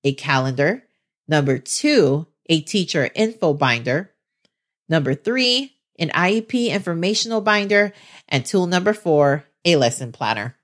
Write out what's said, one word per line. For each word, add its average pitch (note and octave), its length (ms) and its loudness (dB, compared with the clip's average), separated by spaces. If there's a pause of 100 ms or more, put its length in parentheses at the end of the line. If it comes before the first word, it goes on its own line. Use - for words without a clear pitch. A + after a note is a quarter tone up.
a C#3 100 0
calendar, C#3 680 0 (440)
number C#3 300 2
two, D#3+ 680 0 (180)
a E3 160 0
teacher D#3 540 -2
info G#3+ 380 0
binder, C3 580 0 (760)
number C#3+ 260 0
three, B3 640 -2 (240)
an E3 140 -2
I F3+ 180 2
E A3 100 0
P A#3+ 280 -2
informational G3 720 -2
binder, G#3 500 2 (380)
and C3 160 -2
tool F#3 200 0
number F3+ 280 0
four, D3 500 2 (220)
a F3 100 4
lesson A#2+ 380 0
planner. A2+ 500 -6